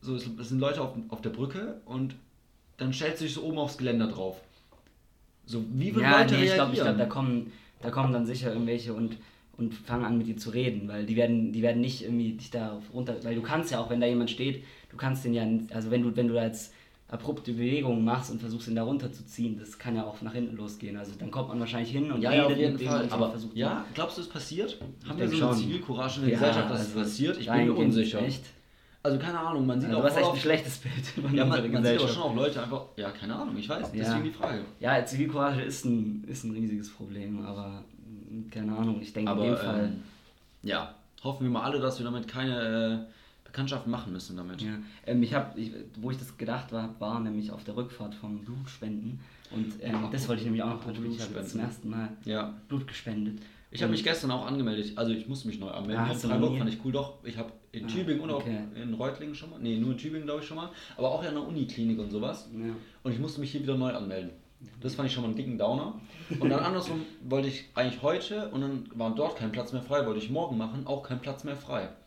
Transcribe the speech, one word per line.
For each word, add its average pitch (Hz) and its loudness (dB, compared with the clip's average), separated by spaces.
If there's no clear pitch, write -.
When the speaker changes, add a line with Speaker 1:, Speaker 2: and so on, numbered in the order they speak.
Speaker 1:
so 127 -4
es, 120 -4
es 117 -8
sind 131 2
Leute 143 2
auf, 127 -4
auf 113 -8
der - -2
Brücke 185 -4
und 131 -2
dann 131 -2
stellst 156 -2
du 160 -2
dich - -4
so 156 -6
oben 156 -2
aufs 143 -2
Geländer 117 2
drauf. 95 -4
So, 113 -2
wie 175 2
würden 233 6
Speaker 2:
Ja, 139 10
Speaker 1:
Leute - 8
Speaker 2:
nee, - 8
ich 190 8
glaub, - 6
ich - 2
Speaker 1:
reagieren? 110 4
Speaker 2:
glaub, 117 4
da - -6
kommen, 123 2
da 117 -2
kommen 131 4
dann 120 4
sicher 123 0
irgendwelche 117 0
und, 113 0
und 113 0
fangen 120 -2
an, 117 4
mit 110 2
dir 110 -2
zu 113 -6
reden, 110 0
weil 104 -4
die 113 2
werden, 113 6
die 113 0
werden 117 6
nicht 131 0
irgendwie 117 0
dich - -10
da 110 -4
runter, 120 -2
weil 117 -2
du 113 0
kannst 156 0
ja 120 0
auch, 117 -2
wenn 120 2
da 120 6
jemand 120 4
steht, 131 -2
du - -18
kannst 135 0
den 120 2
ja 117 2
n-, 110 2
also 110 -2
wenn 120 4
du, 117 2
wenn 120 4
du 117 4
da 117 4
jetzt - -4
abrupte - -4
Bewegungen 120 2
machst 127 2
und 113 -4
versuchst, 113 -6
ihn 113 0
da 113 2
runterzuziehen, 117 -2
das - -14
kann 120 -2
ja 110 0
auch 107 -8
nach 110 -6
hinten 117 -2
losgehen. 104 -8
Also 101 -10
dann 110 -6
kommt 127 -2
man 120 -2
wahrscheinlich 117 -2
hin 143 0
und 117 2
Speaker 1:
Ja, 120 4
ja, 147 8
Speaker 2:
redet 143 6
Speaker 1:
auf 139 2
jeden 135 6
Speaker 2:
mit - -2
dem 127 -2
Speaker 1:
Fall. 143 2
Speaker 2:
und 120 0
so 110 -2
Speaker 1:
Aber 110 4
Speaker 2:
versucht 110 -6
Speaker 1:
ja, 139 0
glaubst 165 -4
du, - -6
es 165 -8
passiert? 160 -4
Speaker 2:
Ich - -12
Speaker 1:
Haben 147 -4
wir 123 2
Speaker 2:
denk 156 4
Speaker 1:
so 143 6
eine 123 6
Speaker 2:
schon. 107 4
Speaker 1:
Zivilcourage 135 -2
in 139 4
der 117 6
Speaker 2:
Ja, 113 4
Speaker 1:
Gesellschaft, 113 6
dass 117 0
es 107 0
Speaker 2:
also 104 -2
Speaker 1:
passiert? 113 2
Ich 120 -4
bin 113 2
mir 120 8
Speaker 2:
dahingehend 120 6
Speaker 1:
unsicher. 110 4
Speaker 2:
echt. 135 -2
Speaker 1:
Also 139 2
keine 170 -2
Ahnung, 160 2
man 127 4
sieht 127 2
Speaker 2:
Also 113 4
Speaker 1:
auch - 4
Speaker 2:
du 143 8
hast 151 0
Speaker 1:
voll 151 6
Speaker 2:
echt 175 6
ein - 2
Speaker 1:
oft 131 0
Speaker 2:
schlechtes 156 2
Bild - -4
über 139 0
Speaker 1:
Ja, 139 6
man, 131 6
Speaker 2:
unsere 113 2
Speaker 1:
man 117 4
sieht 120 8
auch - 6
Speaker 2:
Gesellschaft. 123 4
Speaker 1:
schon - -2
auch 131 2
Leute 135 2
einfach, 120 -4
ja, 101 -4
keine 107 -6
Ahnung, - -4
ich - -6
weiß, 160 -2
Speaker 2:
Ja. 107 -2
Speaker 1:
deswegen 113 2
die - -2
Frage. - -2
Speaker 2:
Ja, 123 4
Zivilcourage 139 2
ist 135 -4
ein, 107 2
ist - -8
ein 113 -4
riesiges 104 -2
Problem, 101 -8
aber, 101 -10
mm, 110 -12
keine 107 -2
Ahnung, 113 2
ich - -12
denke 107 0
in 98 2
Speaker 1:
Aber, 107 4
Speaker 2:
dem 120 6
Fall 104 2
Speaker 1:
ähm, - -2
ja, 82 -2
hoffen 131 -2
wir 127 2
mal 113 0
alle, 139 0
dass 127 0
wir 123 -4
damit 120 -4
keine, 113 0
äh, - -20
Bekanntschaften 135 -4
machen 95 -4
müssen 90 -8
damit. 90 -8
Speaker 2:
Ja, 107 -4
ähm, 120 6
ich 113 2
hab, - -2
ich, 110 -4
wo 120 -4
ich 131 -4
das - -12
gedacht 120 -4
war, 113 -4
war 107 -2
nämlich 104 -2
auf - -12
der 110 -6
Rückfahrt 113 -6
vom 104 -8
Blutspenden 117 -8
und, 110 -4
ähm, 117 -4
Speaker 1:
Ja, 110 -2
Speaker 2:
das - -2
wollte 117 0
ich 117 -4
nämlich 113 0
auch 107 0
noch 117 -2
Speaker 1:
apropos 110 -8
Speaker 2:
ansprechen. 117 -4
Ich 113 -6
hab 107 -6
jetzt - -6
zum 113 -2
Speaker 1:
Blutspenden. 113 -2
Speaker 2:
ersten - -8
Mal 110 -4
Speaker 1:
Ja. 107 -2
Speaker 2:
Blut 135 -2
gespendet. 107 -4
Speaker 1:
Ich - -4
hab 117 2
Speaker 2:
Und - 4
Speaker 1:
mich - 2
gestern 160 0
auch 127 -2
angemeldet, 113 0
also 117 2
ich 110 -2
musste 135 -6
mich 107 -4
neu 98 -6
anmelden. 104 -4
Speaker 2:
Ah, 113 2
Speaker 1:
In 123 0
Speaker 2:
hast 120 -2
du 120 0
Speaker 1:
Freiburg - 4
Speaker 2:
noch - 0
nie? 131 0
Speaker 1:
fand 113 2
ich 110 -6
cool, 131 -2
doch, 139 -4
ich 113 -8
hab 113 -8
in 113 -8
Speaker 2:
Ah, - -6
Speaker 1:
Tübingen 160 0
und 160 -4
auch 139 -2
Speaker 2:
okay. 110 -2
Speaker 1:
in 120 -4
Reutlingen 139 -4
schon 156 -14
mal, - -16
nee, 117 0
nur 120 2
in 120 -2
Tübingen, 156 -6
glaub 147 -2
ich, - -10
schon 160 -8
mal, 175 -8
aber - 2
auch 160 0
ja 170 -4
in 151 -4
der 147 -4
Uniklinik 113 0
und 104 -4
sowas. 107 -4
Speaker 2:
Ja. 113 -6
Speaker 1:
Und 131 -2
ich 113 -2
musste 147 -4
mich 135 -4
hier 143 -4
wieder 131 0
neu 127 0
anmelden. 95 -6
Das - -4
fand - 0
ich - 0
schon 127 -4
mal 117 -2
einen 110 -2
dicken 120 -4
Downer. 147 2
Und 131 6
dann - 4
Speaker 2:
<laughs> - 0
Speaker 1:
andersrum 170 0
wollte 135 2
ich - -6
eigentlich 123 2
heute 190 0
und 131 -2
dann 139 -2
war 113 0
dort 147 0
kein 110 -2
Platz 107 -4
mehr 127 -2
frei, 139 2
wollte 107 0
ich 107 -4
morgen 143 0
machen, 113 -4
auch 139 -2
kein 123 -4
Platz 135 -8
mehr 143 -6
frei. 117 -4